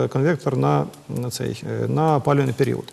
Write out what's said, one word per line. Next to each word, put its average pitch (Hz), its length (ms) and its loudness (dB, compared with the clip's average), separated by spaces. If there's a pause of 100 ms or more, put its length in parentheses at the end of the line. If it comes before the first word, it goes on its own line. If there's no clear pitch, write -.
е, 123 40 0
конвектор 139 480 0
на, 143 280 2 (240)
на 123 220 -4
цей, 117 320 -6 (220)
е, 113 40 -2
на 151 280 2
опалювальний 139 380 2
період. 120 380 0